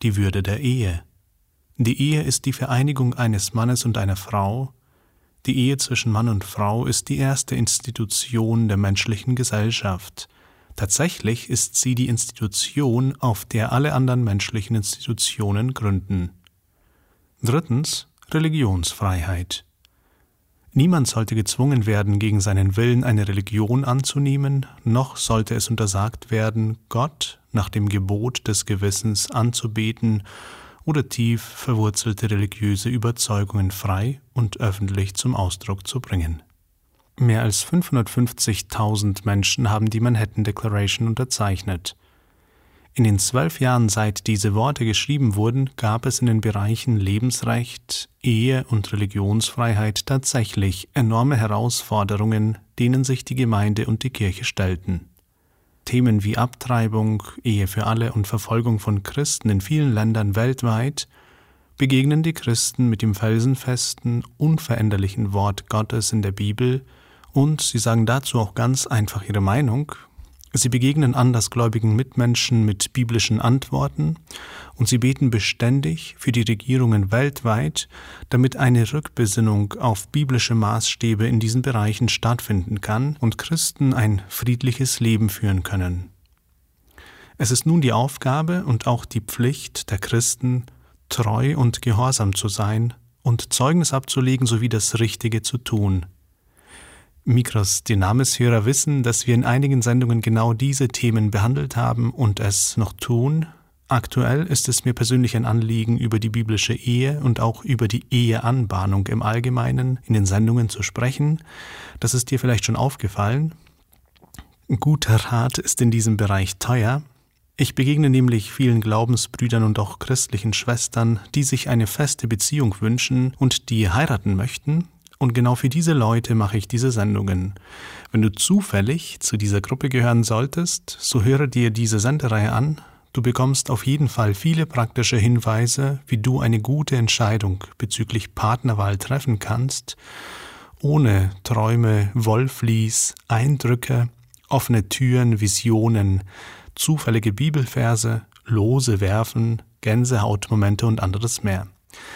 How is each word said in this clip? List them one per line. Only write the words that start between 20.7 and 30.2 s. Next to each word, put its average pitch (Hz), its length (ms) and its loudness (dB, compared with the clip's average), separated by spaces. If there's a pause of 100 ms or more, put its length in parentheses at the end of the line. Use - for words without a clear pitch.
Niemand 151 360 4
sollte 113 260 -2
gezwungen 123 500 0
werden, 104 340 2
gegen 104 220 2
seinen 98 380 2
Willen 123 260 4
eine 107 240 2
Religion 107 560 0
anzunehmen, 139 800 0 (180)
noch 120 360 0
sollte 110 360 0
es 117 140 -2
untersagt 107 600 -2
werden, 110 480 0 (100)
Gott - 520 -4 (120)
nach 101 160 0
dem 104 220 0
Gebot 104 580 -2
des 104 160 -2
Gewissens 101 640 -2
anzubeten 113 920 -2 (640)